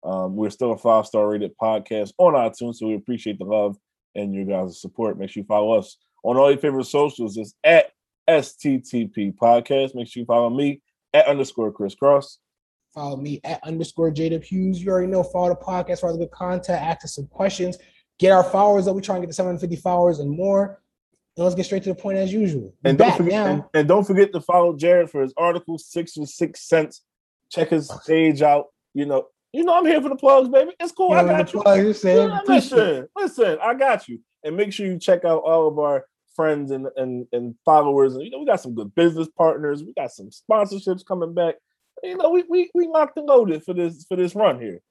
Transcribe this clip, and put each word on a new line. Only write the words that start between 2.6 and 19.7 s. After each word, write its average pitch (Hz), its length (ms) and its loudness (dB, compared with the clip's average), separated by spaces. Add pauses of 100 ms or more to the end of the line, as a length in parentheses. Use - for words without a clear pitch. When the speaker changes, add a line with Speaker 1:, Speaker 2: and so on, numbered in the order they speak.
Speaker 1:
so 110 120 -8
we 110 80 -2
appreciate 107 440 -8
the 95 60 -10
love 104 320 -2 (380)
and 101 200 -8
your 98 80 -8
guys' 92 380 -6
support. 104 360 -6
Make 95 120 -10
sure 104 120 -12
you 101 60 -14
follow 107 320 0
us - 180 -10 (260)
on 123 120 -2
all 139 160 6
your 139 80 2
favorite 135 260 -2
socials. 127 520 -4
It's 107 160 -12 (100)
at 160 280 6 (360)
S 156 300 2
T 135 220 -2
T 120 280 -4
P 101 240 -6
Podcast. 123 640 2
Make 120 140 -10
sure 123 120 -14
you 117 40 -10
follow 120 240 0
me 143 320 -4 (320)
at 147 140 6
underscore 131 440 -2
Chris 101 240 -8
Cross. 139 440 0 (540)
Speaker 2:
Follow 143 240 -10
me 143 280 -10
at 156 180 -10
underscore 160 480 -4
J 160 180 -2
W 160 160 -6
Hughes. 185 380 -4
You 196 80 -4
already 185 160 0
know, 185 160 0
follow 180 260 -2
the 175 60 0
podcast 180 460 -6
for 180 80 -2
other 165 80 -4
good 165 140 -6
content, 180 500 -6
ask 160 240 -6
us - 100 -14
some 143 120 -12
questions, 185 500 -4 (420)
get 185 120 6
our 185 120 6
followers 196 440 2
up. 190 80 -2
We're 190 60 -6
trying 190 200 -6
to 175 60 -8
get 165 40 -14
to 151 40 -14
seven 180 220 -4
fifty 170 200 -6